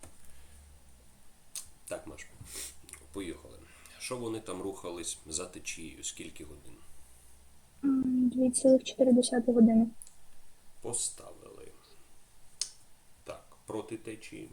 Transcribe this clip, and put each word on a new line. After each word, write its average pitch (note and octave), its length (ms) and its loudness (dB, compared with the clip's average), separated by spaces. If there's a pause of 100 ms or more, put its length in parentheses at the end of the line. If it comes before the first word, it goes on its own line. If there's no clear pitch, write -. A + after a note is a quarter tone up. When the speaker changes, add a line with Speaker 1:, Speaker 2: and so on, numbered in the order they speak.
(1900)
Speaker 1:
Так, - 200 -10
Маш, - 200 -16 (880)
поїхали. E2 440 -10 (420)
Що B2+ 180 -8
вони A2+ 220 -4
там F#2 220 -8
рухались F2 560 -6 (100)
за F2 180 -4
течією? D#2 580 -12
Скільки E2 420 -10
годин? D2 300 -16 (1080)
Speaker 2:
М, B3+ 460 4
дві B3+ 220 2
цілих C4 320 8
чотири B3+ 300 6
десятих B3 420 4
години. A3+ 320 10 (960)
Speaker 1:
Поставили. - 880 -8 (1500)
Так, - 220 -14 (200)
проти G#2+ 320 -8
течії. G#2+ 560 -14